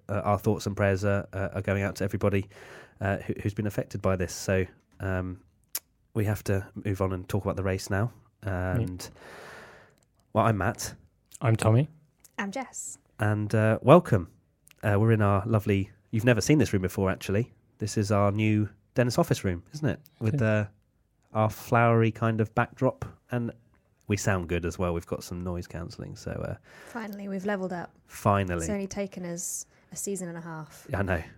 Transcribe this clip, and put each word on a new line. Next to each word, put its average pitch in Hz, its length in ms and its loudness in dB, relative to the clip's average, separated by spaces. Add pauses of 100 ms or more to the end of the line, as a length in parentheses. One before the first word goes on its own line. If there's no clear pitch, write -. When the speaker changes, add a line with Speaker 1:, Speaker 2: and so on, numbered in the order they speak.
Speaker 1:
uh, 101 160 -4
our 101 140 4
thoughts - 260 0
and 101 100 -4
prayers 98 300 2
are, 101 300 0
uh, 98 180 -4
are 98 80 -4
going 98 220 0
out 98 140 -2
to 95 80 -4
everybody, 101 440 0 (540)
uh, 98 160 0
who, - 240 -6
who's 104 100 -2
been 107 140 -4
affected - 340 -6
by 95 160 2
this. 90 160 -2
So, 95 320 0 (360)
um, 92 400 -4 (760)
we 107 100 2
have 104 200 0
to 98 220 0 (200)
move 101 160 0
on 95 100 0
and 92 160 -6
talk 101 160 -2
about 90 120 -2
the 95 60 -4
race 95 280 -2
now. 101 220 0 (340)
Speaker 2:
Yeah. 92 300 -2
Speaker 1:
And, 90 340 -4 (1200)
well, 107 140 4
I'm 110 100 4
Matt. - 380 -4 (480)
Speaker 2:
I'm 113 120 4
Tommy. 110 360 4 (480)
Speaker 3:
I'm 202 120 -4
Jess. - 460 -10 (240)
Speaker 1:
And, 107 340 0
uh, 110 280 4
welcome. 113 460 6 (540)
Uh, 104 160 2
we're 113 140 4
in 107 80 4
our 101 240 4
lovely, 104 460 2 (220)
you've 110 120 0
never 120 160 6
seen 151 160 4
this 123 160 4
room 101 80 2
before, 92 300 0
actually. 98 420 -2 (240)
This 107 220 -4
is 104 120 0
our 101 220 4
new 107 380 2 (240)
Dennis 123 240 2
office 165 260 0
room, 90 180 -2 (120)
isn't 151 120 -4
it? 98 140 -2 (180)
With, 113 220 0
Speaker 2:
Yeah. 110 80 2
Speaker 1:
uh, 107 180 2 (680)
our 110 160 2
flowery 117 600 4
kind 113 300 0
of 107 140 -2
backdrop. - 500 0 (260)
And 120 220 -4 (540)
we 104 120 0
sound 90 320 0
good 85 160 -2
as 82 120 -6
well. 87 140 0
We've 85 140 -4
got - 180 -6
some 90 180 -8
noise 87 240 -6
cancelling, - 480 -12
so, - 180 -10
uh, - 240 -8 (320)
Speaker 3:
Finally, 202 400 -12
we've 196 180 -6
levelled 185 260 -4
up. 175 180 -10 (160)
Speaker 1:
Finally. 98 540 0
Speaker 3:
It's 82 80 -2
only - 180 -4
taken 196 380 -8
us 175 400 -8 (280)
a 175 40 -14
season 185 320 -6
and 170 80 -10
a 165 60 -12
half. 160 500 -12
Speaker 1:
I 98 100 0
know. 90 200 0 (160)